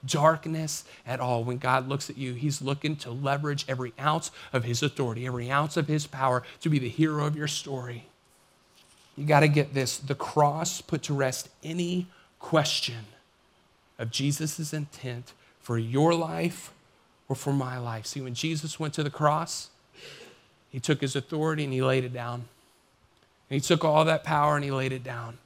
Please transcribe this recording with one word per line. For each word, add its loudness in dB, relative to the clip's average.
darkness 2
at -4
all." 0
When -4
God 2
looks -4
at -10
you, -6
he's -2
looking -2
to -12
leverage -2
every -4
ounce 0
of 0
his 0
authority, -2
every -6
ounce 0
of 0
his 0
power 2
to 0
be 4
the 0
hero 2
of -2
your -4
story. -6
You -8
gotta 8
get 4
this. 0
The -6
cross 2
put -4
to -2
rest 0
any -2
question 0
of -6
Jesus' -2
intent -8
for -2
your 4
life -2
or 0
for -2
my -2
life. -8
See, -8
when -8
Jesus -4
went -4
to 0
the 0
cross, 2
he -10
took 2
his -2
authority -2
and -2
he 0
laid 4
it -6
down. -8
And 0
he -4
took 4
all 8
that 2
power 4
and -2
he -4
laid 0
it -8
down. -10